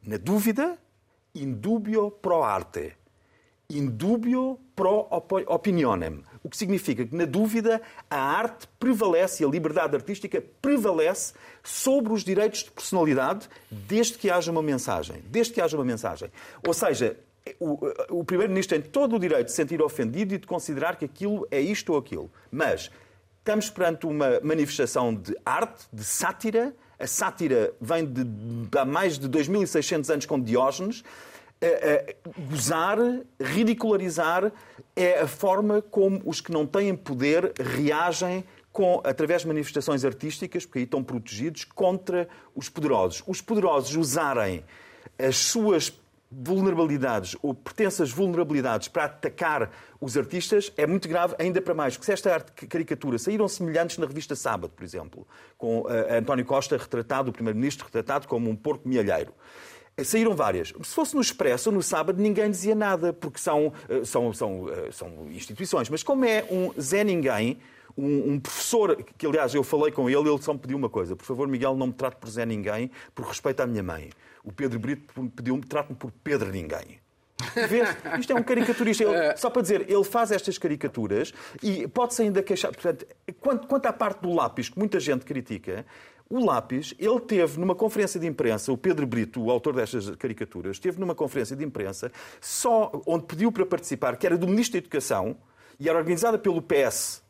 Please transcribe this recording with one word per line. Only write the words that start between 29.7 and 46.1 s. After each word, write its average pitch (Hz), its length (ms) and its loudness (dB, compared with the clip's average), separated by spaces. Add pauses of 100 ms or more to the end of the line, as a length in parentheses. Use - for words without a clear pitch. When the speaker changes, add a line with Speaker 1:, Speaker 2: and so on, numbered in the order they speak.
Speaker 1:
anos 147 160 0
com 147 140 0
Diógenes. 135 640 0 (580)
É, 165 60 2
é, 151 480 2 (340)
gozar, 160 480 0 (440)
ridicularizar 185 1120 2 (440)
é 180 260 4
a 156 60 2
forma 208 540 2
como 196 440 2
os - 160 -4
que - 100 -10
não 156 140 0
têm 190 300 2
poder 147 640 2
reagem 156 840 0 (280)
com, 180 340 4
através 156 360 2
de 160 60 -4
manifestações 147 560 0
artísticas, 151 640 -4
porque - 140 -6
aí 123 60 0
estão 135 180 -2
protegidos, 127 600 -6
contra 185 640 -2 (260)
os - 160 -10
poderosos. 110 560 0
Os 190 160 -6
poderosos 151 540 2
usarem 127 680 0 (540)
as 131 200 2
suas 214 560 2 (360)